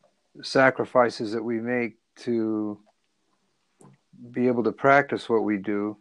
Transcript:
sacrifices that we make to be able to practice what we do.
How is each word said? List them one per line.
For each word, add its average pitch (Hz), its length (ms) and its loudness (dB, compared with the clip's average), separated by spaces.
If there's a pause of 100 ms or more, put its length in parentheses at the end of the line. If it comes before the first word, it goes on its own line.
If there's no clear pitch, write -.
(420)
sacrifices 123 880 0
that 113 120 -6
we 117 160 -4
make 120 360 -4 (220)
to 110 640 -4 (1500)
be 123 160 0
able 120 160 2
to 107 80 2
practice 139 580 2
what 110 140 2
we 104 140 0
do. 104 440 -4